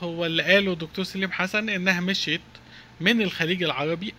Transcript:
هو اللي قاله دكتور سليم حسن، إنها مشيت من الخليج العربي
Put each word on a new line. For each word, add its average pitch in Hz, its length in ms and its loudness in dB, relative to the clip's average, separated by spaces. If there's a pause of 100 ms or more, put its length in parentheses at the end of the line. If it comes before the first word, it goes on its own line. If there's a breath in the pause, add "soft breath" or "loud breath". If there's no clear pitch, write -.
هو 170 240 -4
اللي 165 160 0
قاله 190 320 4
دكتور 165 300 -6
سليم 190 280 -4
حسن، 208 360 -2
إنها 185 320 0
مشيت 175 400 -2 (600 loud breath)
من 220 220 4
الخليج 180 400 0
العربي 160 560 -2